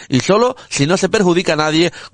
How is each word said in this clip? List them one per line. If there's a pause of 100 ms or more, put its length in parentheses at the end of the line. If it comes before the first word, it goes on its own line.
y
solo (100)
si
no
se
perjudica
a
nadie (200)